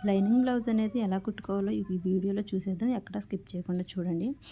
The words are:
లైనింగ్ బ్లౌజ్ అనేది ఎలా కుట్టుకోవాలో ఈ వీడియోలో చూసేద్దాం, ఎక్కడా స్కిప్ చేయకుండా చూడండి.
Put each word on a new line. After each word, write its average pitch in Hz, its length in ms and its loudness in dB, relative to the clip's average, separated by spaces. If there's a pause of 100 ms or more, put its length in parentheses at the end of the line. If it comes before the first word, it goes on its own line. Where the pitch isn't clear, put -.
లైనింగ్ 202 380 6
బ్లౌజ్ 247 280 2
అనేది 220 300 2
ఎలా 190 200 0
కుట్టుకోవాలో 202 520 -2
ఈ 214 100 -2 (160)
వీడియోలో 190 500 0
చూసేద్దాం, 190 480 -2
ఎక్కడా 196 240 -6
స్కిప్ 196 300 -8
చేయకుండా 180 380 -2
చూడండి. 175 400 -2 (240)